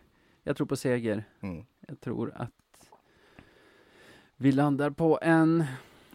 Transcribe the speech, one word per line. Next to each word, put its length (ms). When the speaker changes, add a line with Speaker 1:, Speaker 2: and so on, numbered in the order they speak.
Speaker 1:
Jag 140
tror 100
på 80
seger. 480
Speaker 2:
Mm. 240
Speaker 1:
Jag 120
tror 360
att 160
vi 140
landar 380
på 320
en... 420